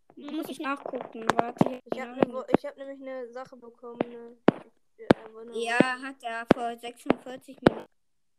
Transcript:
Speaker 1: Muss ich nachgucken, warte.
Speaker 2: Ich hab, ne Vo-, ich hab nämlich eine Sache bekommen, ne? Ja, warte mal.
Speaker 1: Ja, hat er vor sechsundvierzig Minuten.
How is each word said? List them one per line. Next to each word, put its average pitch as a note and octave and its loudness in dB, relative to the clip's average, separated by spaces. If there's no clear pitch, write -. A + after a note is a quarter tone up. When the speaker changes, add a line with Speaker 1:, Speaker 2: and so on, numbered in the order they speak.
Speaker 1:
Muss D#4 -4
ich - -6
nachgucken, C4 -4
warte. B3 0
Speaker 2:
Ich B3 -4
hab, B3 -6
ne B3+ 2
Vo-, B3+ -4
ich - -10
hab C#4+ -8
nämlich C#4 -10
eine C4 -8
Sache C4 -10
bekommen, A#3 -8
ne? A#3 -14
Ja, A3 -14
warte A3+ -12
mal. A3 -4
Speaker 1:
Ja, A#3 4
hat C4+ -6
er A#3 -4
vor A#3 2
sechsundvierzig B3+ -4
Minuten. - 4